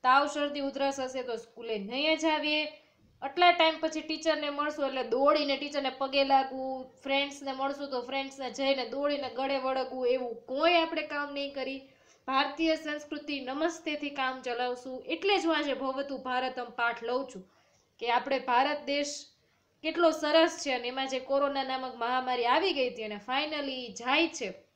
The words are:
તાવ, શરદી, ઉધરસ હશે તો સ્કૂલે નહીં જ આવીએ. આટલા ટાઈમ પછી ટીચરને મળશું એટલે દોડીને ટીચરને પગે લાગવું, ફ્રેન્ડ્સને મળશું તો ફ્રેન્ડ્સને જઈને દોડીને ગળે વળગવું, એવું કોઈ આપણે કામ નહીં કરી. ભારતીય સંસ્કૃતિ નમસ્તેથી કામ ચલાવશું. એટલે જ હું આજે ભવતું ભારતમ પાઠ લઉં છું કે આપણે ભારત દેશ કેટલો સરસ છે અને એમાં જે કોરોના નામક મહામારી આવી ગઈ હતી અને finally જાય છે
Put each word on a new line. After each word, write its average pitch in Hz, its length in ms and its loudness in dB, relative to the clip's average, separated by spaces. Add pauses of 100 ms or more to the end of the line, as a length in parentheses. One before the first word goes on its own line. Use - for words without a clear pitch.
તાવ, 277 240 6
શરદી, 285 320 -2
ઉધરસ 277 400 0
હશે 254 240 -4
તો 240 120 -4
સ્કૂલે 226 440 -8
નહીં 277 380 2
જ 311 80 -2
આવીએ. 302 560 0 (400)
આટલા 339 300 6
ટાઈમ 320 280 4
પછી 320 220 -2
ટીચરને 311 480 0
મળશું 294 380 -2
એટલે 262 160 -2
દોડીને 277 540 4
ટીચરને 285 400 -2
પગે 269 260 2
લાગવું, 262 680 0 (120)
ફ્રેન્ડ્સને 277 500 -2
મળશું 277 380 -4
તો 247 100 -2
ફ્રેન્ડ્સને 269 500 -6
જઈને 269 340 0
દોડીને 277 440 -2
ગળે 269 280 -2
વળગવું, 254 500 -2
એવું 247 280 0
કોઈ 302 380 2
આપણે 330 280 2
કામ 294 320 -4
નહીં 277 200 -6
કરી. 269 280 -6 (460)
ભારતીય 285 480 2
સંસ્કૃતિ 294 640 -8
નમસ્તેથી 294 680 -4
કામ 262 320 -4
ચલાવશું. 247 640 -6
એટલે 381 320 2
જ 330 80 0
હું 320 120 4
આજે 294 160 0
ભવતું 269 500 -4
ભારતમ 254 420 -2
પાઠ 233 380 -2
લઉં 254 240 0
છું 185 240 -16 (480)
કે 233 120 0
આપણે 254 280 2
ભારત 262 460 2
દેશ 285 400 -2 (580)
કેટલો 320 280 4
સરસ 320 540 4
છે 269 80 0
અને 240 140 -2
એમાં 262 200 -4
જે 254 120 -2
કોરોના 277 440 0
નામક 262 320 -4
મહામારી 247 500 0
આવી 320 280 4
ગઈ 262 160 2
હતી 220 140 -8
અને 208 240 -8
finally 269 600 -2
જાય 254 400 0
છે 240 220 -6 (260)